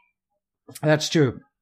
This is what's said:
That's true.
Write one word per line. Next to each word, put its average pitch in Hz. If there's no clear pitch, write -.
That's 151
true. 139